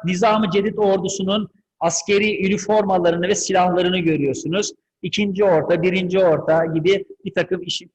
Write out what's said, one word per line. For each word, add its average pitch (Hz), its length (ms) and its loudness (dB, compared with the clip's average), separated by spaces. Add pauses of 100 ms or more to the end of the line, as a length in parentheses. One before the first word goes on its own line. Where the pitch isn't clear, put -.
Nizam-ı 214 440 2
Cedid 202 280 0
ordusunun 190 720 0 (300)
askeri 196 680 0
üniformalarını 185 800 0
ve 202 80 0
silahlarını 180 640 0
görüyorsunuz. 160 720 0 (300)
İkinci 202 420 -2
orta, 170 380 2
birinci 180 380 0
orta 165 460 2
gibi 165 400 0 (200)
bir 185 80 -8
takım 175 300 -4
isim, 175 320 -10